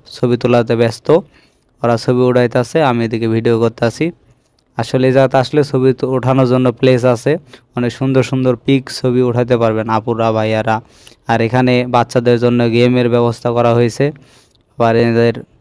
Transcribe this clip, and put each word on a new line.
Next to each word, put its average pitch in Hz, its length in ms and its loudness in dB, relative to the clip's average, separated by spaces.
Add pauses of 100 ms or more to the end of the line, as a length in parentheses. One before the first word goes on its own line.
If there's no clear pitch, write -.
(120)
ছবি 120 240 -2
তোলাতে 120 400 0
ব্যস্ত, 117 340 -2 (720)
ওরা 117 140 2
ছবি 123 240 -2
উঠাইতাছে, 123 600 0
আমি 120 220 0
এদিকে 113 240 -4
ভিডিও 113 320 0
করতাছি। 117 500 -2 (680)
আসলে 127 300 -2
এই 131 60 2
জায়গাতে 131 240 2
আসলে 135 280 0
ছবি 131 280 0
তো 127 180 -6
ওঠানোর 131 380 0
জন্য 127 240 0
প্লেস 127 320 2
আছে, 127 340 0 (380)
অনেক 120 160 -2
সুন্দর 135 300 0
সুন্দর 127 340 -2
পিক 135 340 -2
ছবি 127 320 -2
উঠাতে 123 340 0
পারবেন 113 340 -2
আপুরা, 113 420 -2
ভাইয়ারা। 110 480 -2 (460)
আর 117 140 0
এখানে 123 480 0
বাচ্চাদের 120 500 0
জন্য 120 340 0
গেমের 123 360 2
ব্যবস্থা 120 420 -2
করা 120 240 2
হয়েছে। 120 380 0 (680)
আবার 117 180 2
এদের 117 480 0 (160)